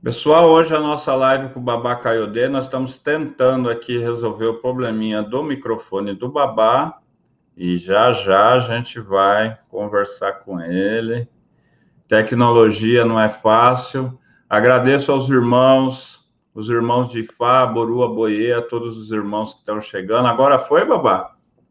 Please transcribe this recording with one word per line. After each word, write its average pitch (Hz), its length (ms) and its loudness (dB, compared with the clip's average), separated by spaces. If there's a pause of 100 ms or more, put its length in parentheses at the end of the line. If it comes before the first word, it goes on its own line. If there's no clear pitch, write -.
Pessoal, 160 400 4
hoje 160 260 4
a 156 40 0
nossa 151 340 -2
live 131 400 0
com 131 60 -14
o 123 40 -12
Babá 120 320 -4
Kayode, 113 520 -2
nós 135 180 -4
estamos 131 320 -8
tentando 131 720 -2
aqui 120 300 -6
resolver 117 480 -4
o 113 80 -2
probleminha 110 680 -4
do 117 220 -6
microfone 107 720 -6
do 123 120 -10
Babá 135 720 0 (580)
e 90 220 -2
já 101 340 2
já 101 420 4
a 127 40 4
gente 117 420 -6
vai 101 560 0 (140)
conversar 101 680 -6
com 95 200 -12
ele. 110 720 -4 (760)
Tecnologia 113 1000 4
não 113 140 0
é 107 100 2
fácil. 127 920 0 (300)
Agradeço 127 640 2
aos 131 180 0
irmãos, 127 1000 2 (280)
os 110 160 -8
irmãos 120 380 -2
de 113 100 -8
Ifá, 123 480 0
Borua, 117 440 -2
Boiê, 110 420 -2
a 117 100 -2
todos 117 340 -8
os 107 140 -14
irmãos 107 420 -6
que - 60 -20
estão 107 200 -8
chegando. 107 480 -2
Agora 131 300 2
foi, 151 280 2
Babá? 135 500 0 (360)